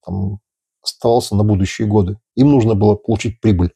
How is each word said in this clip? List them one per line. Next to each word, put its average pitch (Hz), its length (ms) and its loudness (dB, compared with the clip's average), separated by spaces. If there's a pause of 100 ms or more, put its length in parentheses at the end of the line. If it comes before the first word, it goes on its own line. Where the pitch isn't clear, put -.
там 95 340 -8 (420)
оставался 117 540 -2
на 104 80 2
будущие 104 440 0
годы. 101 300 0 (180)
Им 135 160 4
нужно 113 220 2
было 104 220 2
получить - 440 -6
прибыль 87 360 0